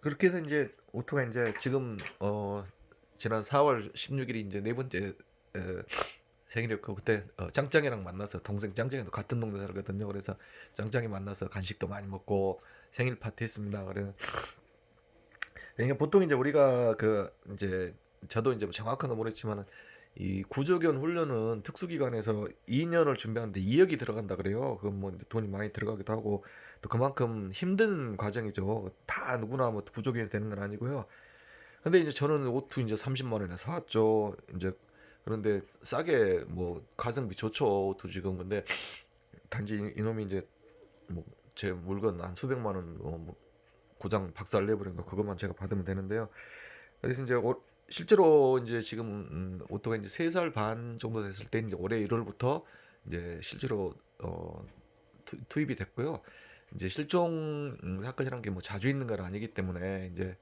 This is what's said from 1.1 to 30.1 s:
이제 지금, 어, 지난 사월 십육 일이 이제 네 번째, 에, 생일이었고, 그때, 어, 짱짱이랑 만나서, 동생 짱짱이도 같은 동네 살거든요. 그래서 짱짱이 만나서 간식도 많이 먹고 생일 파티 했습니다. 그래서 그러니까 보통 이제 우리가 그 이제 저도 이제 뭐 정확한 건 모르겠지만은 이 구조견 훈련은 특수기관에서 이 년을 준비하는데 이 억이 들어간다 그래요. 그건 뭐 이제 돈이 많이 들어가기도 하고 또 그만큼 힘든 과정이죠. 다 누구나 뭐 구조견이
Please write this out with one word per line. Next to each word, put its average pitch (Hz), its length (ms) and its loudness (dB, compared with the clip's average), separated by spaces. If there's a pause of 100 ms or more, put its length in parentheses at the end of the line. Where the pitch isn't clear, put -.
이제 117 360 0
지금, 127 360 0 (220)
어, 101 480 -2 (520)
지난 110 240 0
사월 135 520 4
십육 131 360 -4
일이 113 100 -2
이제 101 200 -4
네 110 140 0
번째, 101 400 -2 (400)
에, 92 280 -6 (680)
생일이었고, 113 460 -2
그때, 101 300 2 (120)
어, 90 140 -4
짱짱이랑 139 540 2
만나서, 90 380 -8
동생 101 320 -4
짱짱이도 120 360 -4
같은 110 300 -4
동네 104 200 -4
살거든요. 98 460 -4
그래서 98 300 -6 (380)
짱짱이 113 340 -2
만나서 98 400 -6
간식도 95 400 -4
많이 98 200 -8
먹고 98 520 0 (300)
생일 127 280 -2
파티 - 260 -6
했습니다. 104 400 -6
그래서 98 280 -4 (1600)
그러니까 135 220 2
보통 156 240 6
이제 156 120 4
우리가 131 640 6
그 107 340 2 (240)
이제 92 400 -2 (340)
저도 117 240 2
이제 104 140 0
뭐 90 60 -4
정확한 117 360 -2
건 120 80 0
모르겠지만은 110 480 -2 (520)
이 95 280 0
구조견 156 540 2
훈련은 131 640 0
특수기관에서 120 840 -2 (200)
이 143 200 2
년을 165 300 6
준비하는데 110 440 -4
이 110 200 6
억이 175 160 6
들어간다 107 400 -2
그래요. 104 420 0
그건 101 220 -2
뭐 98 100 -4
이제 90 180 -10
돈이 110 200 -2
많이 101 240 -4
들어가기도 104 400 -4
하고 107 320 0 (380)
또 101 80 -10
그만큼 117 640 2
힘든 180 680 2
과정이죠. 101 720 -2 (160)
다 - 320 -2
누구나 120 320 0
뭐 104 120 -2
구조견이 113 460 -2